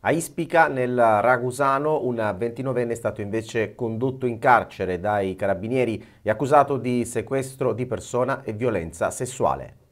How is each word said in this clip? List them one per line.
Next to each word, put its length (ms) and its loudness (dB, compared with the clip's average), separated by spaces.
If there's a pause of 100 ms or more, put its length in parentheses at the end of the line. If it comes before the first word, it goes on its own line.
A 100 2
Ispica, 580 2
nel 260 0
Ragusano, 1080 2
un 320 0
ventinovenne 560 -2
è 20 -2
stato 240 -4
invece 560 -4
condotto 500 -4
in 140 -2
carcere 640 2
dai 340 0
carabinieri 680 -2 (200)
e 80 -4
accusato 480 4
di 260 -2
sequestro 720 -4
di 120 -4
persona 580 -2
e 100 -6
violenza 580 -2
sessuale. 640 -2 (160)